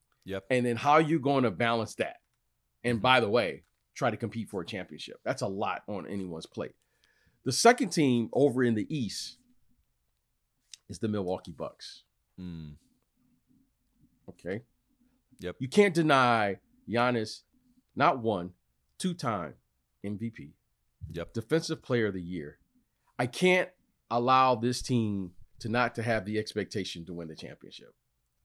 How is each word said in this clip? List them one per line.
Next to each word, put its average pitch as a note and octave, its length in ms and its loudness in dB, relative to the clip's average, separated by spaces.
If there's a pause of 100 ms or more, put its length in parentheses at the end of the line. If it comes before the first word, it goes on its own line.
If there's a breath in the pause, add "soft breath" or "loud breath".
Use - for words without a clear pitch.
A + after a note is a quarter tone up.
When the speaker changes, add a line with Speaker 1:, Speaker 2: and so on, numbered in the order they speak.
(260)
Speaker 1:
Yep. F#2+ 240 -6
Speaker 2:
And B2 160 2
then A#2+ 120 0
how C#3+ 160 2
are D#3+ 80 8
you D#3+ 180 2
gonna C3 320 2
balance A2+ 440 0
that? E2+ 220 -4 (640)
And A#2+ 140 0
Speaker 1:
Mm-hmm. G2 60 -4
Speaker 2:
by B2+ 160 6
the G#2+ 100 2
way, G2+ 340 0 (320)
try B2+ 160 0
to G#2+ 60 -6
compete A2+ 320 -6
for F#2+ 120 -4
a - 40 -8
championship. F2+ 600 -10
That's B2+ 160 -4
a A#2 60 -2
lot F#2+ 400 -4
on G2 200 -8
anyone's F2+ 380 -8
plate. - 300 -10 (680)
The C3 80 -2
second A#3 380 6
team B2+ 440 2
over B2+ 300 4
in A#2 120 2
the G#2 100 -2 (100)
East - 420 -8 (1500)
is F2 120 -14
the A2+ 80 -2
Milwaukee F#2 440 -4
Bucks. - 520 -12 (360)
Speaker 1:
Mm. E2 340 -12 (1600)
Speaker 2:
Okay. F#2+ 320 -8 (800)
Speaker 1:
Yep. F2+ 200 -8
Speaker 2:
You C3+ 80 -6
can't G3+ 260 4
deny B2 640 4 (300)
Giannis, A#2 540 0 (540)
not C#3+ 240 2
one, G2 320 -2 (480)
two-time A#2+ 560 -4 (480)
M G2+ 160 -6
V A2+ 100 -6
P. D2 220 -14 (600)
Speaker 1:
Yep. E2 220 -10
Speaker 2:
Defensive D#3+ 480 -2
Player A#2+ 260 0
of G2 60 -2
the F#2 80 -6
Year. E2+ 380 -10 (580)
I B2+ 80 0
can't F3+ 440 2 (400)
allow B2+ 460 4
this A#2+ 260 -2
team G#2 500 0 (280)
to A2 100 -6
not A#2+ 260 0
to A2+ 80 -4
have A2 220 0
the G#2+ 120 -4
expectation G2 680 -6
to F2 80 -12
win E2+ 140 -10
the D#2+ 80 -14
championship. - 580 -18 (520)